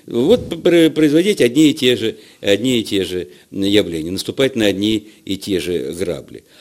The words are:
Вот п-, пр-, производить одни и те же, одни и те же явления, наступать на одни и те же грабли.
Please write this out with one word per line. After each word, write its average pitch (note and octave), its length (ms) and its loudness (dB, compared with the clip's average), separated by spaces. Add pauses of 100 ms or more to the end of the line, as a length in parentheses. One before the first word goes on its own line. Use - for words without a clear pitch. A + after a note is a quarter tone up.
Вот D#3 420 0
п-, E3+ 80 -8
пр-, E3 340 4
производить D#3+ 500 2
одни C#3 300 4
и A#2 40 -2
те B2 220 0
же, G#2+ 200 -4 (240)
одни A2+ 400 0
и G2 40 -4
те F#2+ 200 -2
же F2+ 240 -6 (220)
явления, F#2 640 0
наступать B2+ 420 -4
на A2 120 0
одни G#2 420 0 (160)
и F#2+ 120 -6
те F#2+ 220 -4
же D#2 400 -4
грабли. C#2 460 -8 (160)